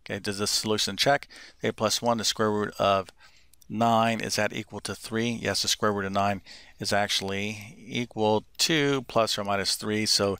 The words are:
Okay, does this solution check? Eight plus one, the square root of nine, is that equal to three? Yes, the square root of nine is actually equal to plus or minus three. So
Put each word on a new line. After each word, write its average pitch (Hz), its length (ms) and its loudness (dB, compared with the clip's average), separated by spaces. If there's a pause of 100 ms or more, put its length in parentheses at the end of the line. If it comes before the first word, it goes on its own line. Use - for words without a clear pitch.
Okay, 104 160 -8
does 98 200 -6
this 104 120 0
solution 107 460 0
check? - 320 2 (340)
Eight 113 140 -2
plus 107 240 0
one, 117 160 2
the 104 80 -4
square 107 260 0
root 104 280 -2
of 98 320 2 (580)
nine, 113 500 2
is 110 160 -4
that 104 160 0
equal 110 300 -10
to 101 120 -6
three? 113 360 -4
Yes, 107 320 -2
the 98 80 0
square 107 240 2
root 101 120 -2
of 95 60 -4
nine 101 300 0 (380)
is 104 120 -6
actually 101 840 -2
equal 110 640 0 (140)
to 143 460 2
plus 113 340 2
or 104 80 -4
minus 98 300 0
three. 107 300 -2
So 98 340 2